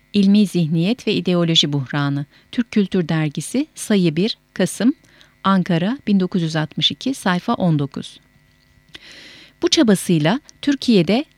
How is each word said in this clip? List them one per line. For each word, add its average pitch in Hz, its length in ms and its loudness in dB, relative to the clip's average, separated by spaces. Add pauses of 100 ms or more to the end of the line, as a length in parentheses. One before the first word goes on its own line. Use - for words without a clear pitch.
(120)
İlmi 202 340 4
Zihniyet 175 600 -2
ve 214 80 0
İdeoloji 170 580 2
Buhranı, 143 540 -4 (260)
Türk - 180 -4
Kültür 190 380 -2
Dergisi, 160 640 -4
Sayı 175 420 0
bir, 196 220 -2 (160)
Kasım, 202 400 0 (500)
Ankara, 190 600 0
bin 202 140 2
dokuz 180 220 -2
yüz 160 140 -4
altmış 156 340 -2
iki, - 240 -6
sayfa - 400 -2
on 160 240 0
dokuz. - 420 -8 (1400)
Bu 339 60 0
çabasıyla 196 720 2 (220)
Türkiye'de 233 640 2 (120)